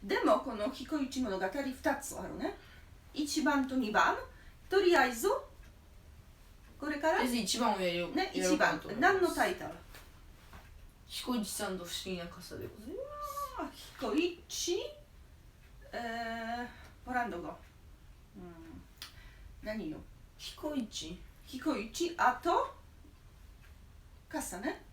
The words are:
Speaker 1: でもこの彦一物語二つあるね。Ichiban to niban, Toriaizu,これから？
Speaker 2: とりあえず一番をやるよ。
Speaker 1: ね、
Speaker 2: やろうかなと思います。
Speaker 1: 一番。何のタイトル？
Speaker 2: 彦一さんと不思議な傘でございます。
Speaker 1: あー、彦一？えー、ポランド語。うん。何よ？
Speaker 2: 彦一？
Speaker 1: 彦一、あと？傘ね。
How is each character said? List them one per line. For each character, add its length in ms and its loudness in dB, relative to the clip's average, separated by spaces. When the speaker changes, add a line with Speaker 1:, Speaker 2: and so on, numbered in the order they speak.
Speaker 1:
で 180 0
も 180 8
こ 160 -4
の 160 -2
彦 280 -4
一 220 -2
物 180 0
語 80 0
二 500 0
つ 220 -8
あ 80 -6
る 120 -8
ね。 180 -2
Ichiban 500 4
to 80 0
niban, 400 4
Toriaizu, 580 6
こ 60 -6
れ 140 -2
か 120 4
ら？ 60 4
Speaker 2:
と 60 4
り 40 2
あ 0 -
え 0 -
ず 80 2
一 220 2
番 160 6
を 60 -2
や 120 2
る 60 0
よ。 100 0
Speaker 1:
ね、 260 2
Speaker 2:
や 140 4
ろ 60 8
う 40 2
か 140 6
な 60 -2
と 100 -10
思 80 -4
い 40 0
ま 80 8
す。 80 8
Speaker 1:
一 40 4
番。 0 -
何 80 6
の 60 0
タ 140 4
イ 80 0
ト 80 -8
ル？ 60 -6
Speaker 2:
彦 280 -2
一 140 -2
さ 180 -2
ん 100 -2
と 60 -6
不 80 -8
思 120 -6
議 140 -2
な 80 -6
傘 300 -12
で 120 -8
ご 60 -12
ざ 80 -8
い 20 -8
ま 80 -6
す。 80 -8
Speaker 1:
あ 40 -4
ー、 100 -6
彦 420 -6
一？ 640 0
え 40 -6
ー、 20 -8
ポ 80 -6
ラ 140 2
ン 40 -4
ド 120 -4
語。 60 -6
う 40 -14
ん。 40 -12
何 280 -4
よ？ 80 -6
Speaker 2:
彦 400 -6
一？ 440 -4
Speaker 1:
彦 300 -2
一、 400 -2
あ 260 4
と？ 320 2
傘 320 -6
ね。 200 -4